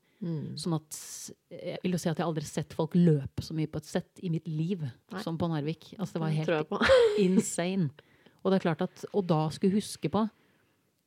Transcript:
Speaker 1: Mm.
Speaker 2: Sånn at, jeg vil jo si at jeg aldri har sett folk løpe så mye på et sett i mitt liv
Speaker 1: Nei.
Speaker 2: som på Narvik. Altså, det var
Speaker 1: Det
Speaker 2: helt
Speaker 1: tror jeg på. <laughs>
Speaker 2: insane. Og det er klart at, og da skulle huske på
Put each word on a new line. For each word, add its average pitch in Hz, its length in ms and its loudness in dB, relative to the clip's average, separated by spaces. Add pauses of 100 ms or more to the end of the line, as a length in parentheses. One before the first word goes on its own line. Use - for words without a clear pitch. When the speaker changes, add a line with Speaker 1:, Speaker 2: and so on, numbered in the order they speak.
(240)
Speaker 1:
Mm. 156 320 -4
Speaker 2:
Sånn 160 220 -2
at, - 200 -10 (540)
jeg 175 320 -10
vil 185 80 0
jo 175 80 0
si 180 100 -2
at 156 120 0
jeg 156 40 0
aldri 156 200 -4
har - 80 -8
sett - 200 -6
folk 160 220 -2
løpe 156 480 4
så - 100 -10
mye 156 140 -2
på 156 140 -8
et - 80 -16
sett - 340 -6
i 185 80 -2
mitt 160 160 -4
liv 160 320 -2 (320)
Speaker 1:
Nei. 180 100 -8
Speaker 2:
som 165 160 -4
på 170 140 0
Narvik. 156 480 -4
Altså, 190 160 -6
det 170 80 -2
var 160 60 0
Speaker 1:
Det 151 80 0
Speaker 2:
helt 156 100 0
Speaker 1:
tror 160 140 2
jeg - 100 -8
på. - 80 -2 (220)
<laughs> 415 260 4
Speaker 2:
insane. 185 640 2 (540)
Og 196 80 2
det 190 100 4
er - 80 -2
klart 160 180 0
at, - 260 -16
og 185 140 0
da 156 220 4
skulle 190 260 0
huske - 360 -4
på 214 140 2 (800)